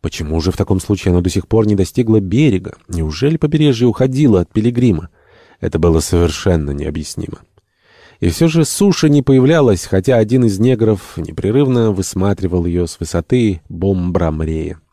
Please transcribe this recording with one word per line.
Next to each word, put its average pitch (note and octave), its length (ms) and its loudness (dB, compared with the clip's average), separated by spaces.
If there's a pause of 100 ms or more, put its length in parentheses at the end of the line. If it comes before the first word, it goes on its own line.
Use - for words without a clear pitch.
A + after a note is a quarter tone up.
Почему D#2+ 380 -6
же E2+ 120 -2
в - 40 -8
таком F#2+ 220 0
случае G2 320 -2
оно F2 100 4
до F2 100 -2
сих - 180 -4
пор A2 180 2
не G#2 80 2
достигло A2 460 0
берега? G2 560 0 (100)
Неужели F2 520 -2
побережье D3 500 2
уходило B2+ 540 2
от - 100 -6
Пилигрима? A2 560 0 (500)
Это - 220 -4
было E2 180 4
совершенно E2 720 0
необъяснимо. D2 680 -8 (800)
И F2 120 0
все E3 180 2
же D#3+ 160 2
суша F3 460 0
не D3 120 4
появлялась, C3 600 4
хотя G2+ 320 0
один A#2 280 2
из G2+ 140 0
негров A2 600 0
непрерывно A2+ 720 0
высматривал F#2 760 -2
ее F2 220 -2
с - 120 -14
высоты F#2+ 680 -2
Бомбрамрея. E2 1120 -4 (120)